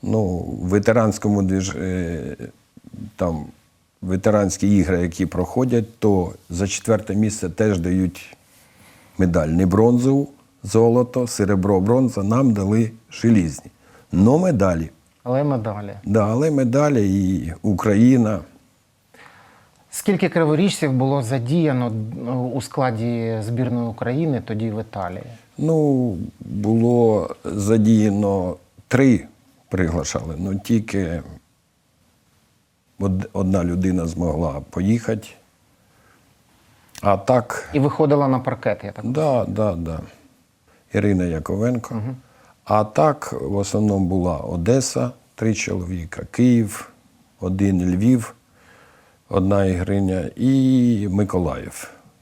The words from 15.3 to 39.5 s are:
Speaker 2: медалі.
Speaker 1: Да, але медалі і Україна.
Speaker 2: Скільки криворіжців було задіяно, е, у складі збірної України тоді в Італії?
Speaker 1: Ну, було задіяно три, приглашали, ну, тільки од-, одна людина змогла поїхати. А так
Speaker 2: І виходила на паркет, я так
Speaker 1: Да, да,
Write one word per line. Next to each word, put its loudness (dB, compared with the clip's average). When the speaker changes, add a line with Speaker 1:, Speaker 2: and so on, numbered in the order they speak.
Speaker 2:
медалі. -4
Speaker 1:
Да, 2
але 0
медалі 2
і -2
Україна. 4
Speaker 2:
Скільки 0
криворіжців 2
було 0
задіяно, 0
е, -6
у -4
складі -2
збірної -2
України -4
тоді -4
в -6
Італії? -10
Speaker 1:
Ну, 0
було 2
задіяно 2
три, 4
приглашали, -4
ну, -4
тільки -2
од-, -2
одна 0
людина 0
змогла -4
поїхати. -2
А 2
так -2
Speaker 2:
І 0
виходила 2
на 2
паркет, -4
я -10
так -14
Speaker 1:
Да, 0
да, -2